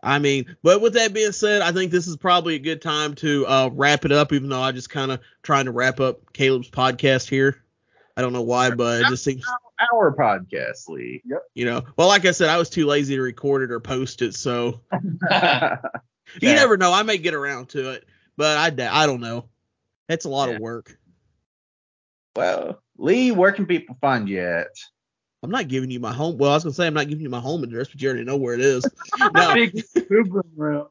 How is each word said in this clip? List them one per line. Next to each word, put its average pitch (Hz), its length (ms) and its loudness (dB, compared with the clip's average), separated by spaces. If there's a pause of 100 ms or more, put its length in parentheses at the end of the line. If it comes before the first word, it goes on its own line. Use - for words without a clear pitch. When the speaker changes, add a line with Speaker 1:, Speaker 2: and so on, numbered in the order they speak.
Speaker 1:
I 139 180 0
mean, 139 440 0
but 185 180 6
with 226 120 2
that 226 200 2
being 214 200 0
said, 208 280 0
I 170 120 0
think 180 180 -2
this 175 160 0
is 170 80 -10
probably 170 400 0
a 143 40 -6
good 156 220 -6
time 151 340 -4
to, 143 320 0
uh, 131 260 4
wrap 139 320 2
it 143 80 4
up, 147 180 4
even 139 160 -2
though 131 140 -2
I 131 100 -2
just 127 180 -10
kinda 135 300 -4 (240)
trying 139 220 2
to 127 60 -6
wrap 123 280 0
up 131 320 -2
Caleb's 135 380 0
podcast 131 600 2
here. 135 320 2 (540)
I 117 60 -4
don't 123 120 0
know 123 80 -2
why, 123 300 2
but 117 300 0
it 131 60 4
just 127 180 -2
seems 131 200 -4 (480)
Speaker 2:
Our 196 220 4
podcast, 92 720 -4
Lee. 64 360 -12
Speaker 3:
Yep. 247 180 -8 (100)
Speaker 1:
You 123 120 -6
know, 120 180 -4 (140)
well, 165 100 6
like 196 180 4
I 180 60 4
said, 170 180 2
I 165 80 2
was 165 120 0
too 160 160 0
lazy 143 300 0
to 131 60 -2
record 131 420 -2
it 123 100 -6
or 117 80 -6
post 131 400 -6
it, 113 140 -2
so 120 520 -2
Speaker 2:
<laughs> - 60 -8
Speaker 1:
you 175 60 -2 (300)
Speaker 2:
Yeah. 165 500 0 (640)
Speaker 1:
never 269 360 6
know. 180 160 4
I 202 100 2
may 220 140 0
get 165 160 -2
around 139 360 -6
to 131 220 -6
it, - 140 -14 (320)
but 151 200 2
I 160 120 2
d-, 131 140 -4
I 120 220 4
don't 135 160 0
know. 117 280 -10 (580)
It's 165 180 -4
a 151 40 -8
lot 139 180 0
Speaker 2:
Yeah. 117 80 -4
Speaker 1:
of 107 60 -10
work. 117 360 -12 (1400)
Speaker 2:
Well, 90 460 -4 (160)
Lee, 240 340 2
where 190 200 4
can 196 140 -2
people 160 340 -4
find 120 300 0
you 98 120 -4
at? 85 260 -2 (760)
Speaker 1:
I'm 135 100 -10
not 208 180 -4
giving 131 200 -4
you 123 120 -8
my 113 120 -6
home. 151 240 -4
Well, 143 140 4
I 147 40 4
was 156 80 2
gonna 156 100 -6
say 175 140 0
I'm 156 60 -2
not 147 140 -2
giving 151 160 -8
you 143 60 -8
my 123 100 -8
home 143 240 -6
address, 120 240 -8
but 135 140 -16
you 135 80 0
already 120 160 -4
know 135 120 -2
where 123 180 -2
it 120 60 -2
is. 131 320 4
Speaker 3:
<laughs> 403 400 -2
Speaker 1:
No. 392 200 4
Speaker 3:
Big 220 300 0 (260)
Boom 208 200 4
Boom 185 140 -4 (120)
Room. 147 360 -4